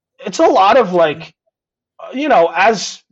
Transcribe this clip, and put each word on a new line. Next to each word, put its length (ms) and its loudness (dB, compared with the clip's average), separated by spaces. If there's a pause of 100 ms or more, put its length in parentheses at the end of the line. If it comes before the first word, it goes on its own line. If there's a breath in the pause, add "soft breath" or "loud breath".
(260)
It's 140 -10
a 80 4
lot 300 2
of, 140 0
like, 440 -2 (640)
uh, 140 -18
you 160 -6
know, 260 4
as 560 -2